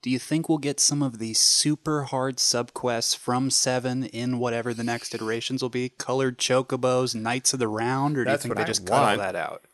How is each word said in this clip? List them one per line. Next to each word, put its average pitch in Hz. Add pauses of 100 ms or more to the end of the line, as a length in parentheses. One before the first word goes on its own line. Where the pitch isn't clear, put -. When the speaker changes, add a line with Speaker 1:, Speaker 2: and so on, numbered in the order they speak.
Speaker 1:
do 127
you 127
think 160
we'll 156
get 139
some 143
of 120
the 113
super 151
hard 131
subquests 120
from 127
seven 127
in 120
whatever 117
the 113
next 120
iterations 113
will 127
be? 123
Colored 127
chocobos, 127
Knights 117
of 135
the 117
Round, 131
or 120
do 123
you 135
Speaker 2:
That's 143
Speaker 1:
think 117
Speaker 2:
what 107
Speaker 1:
they -
Speaker 2:
I -
Speaker 1:
just 104
cut 98
all 143
Speaker 2:
want. 104
Speaker 1:
that 92
out? 78 (120)